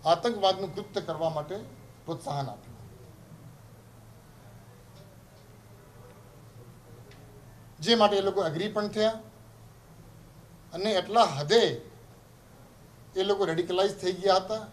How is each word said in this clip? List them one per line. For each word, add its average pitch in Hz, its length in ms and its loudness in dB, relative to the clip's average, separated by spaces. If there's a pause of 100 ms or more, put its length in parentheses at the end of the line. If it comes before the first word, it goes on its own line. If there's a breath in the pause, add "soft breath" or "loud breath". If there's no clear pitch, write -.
(120)
આતંકવાદનું 190 640 0
કૃત્ય 202 340 -6
કરવા 160 260 -2
માટે 151 220 -6 (480)
પ્રોત્સાહન 143 480 -6
આપ્યું, - 260 -20 (4000)
જે 202 80 2 (100)
માટે 202 200 6
એ 196 60 2
લોકો 190 220 0
agree 190 260 -4
પણ 208 220 -2
થયા. 220 200 2 (1600)
અને 190 160 -2 (100)
એટલા 202 280 4 (100)
હદે 180 260 6 (1500)
એ 190 80 0
લોકો 196 280 2
radicalize 180 520 0
થઈ 185 180 -2
ગયા 190 220 4
હતા 214 300 -8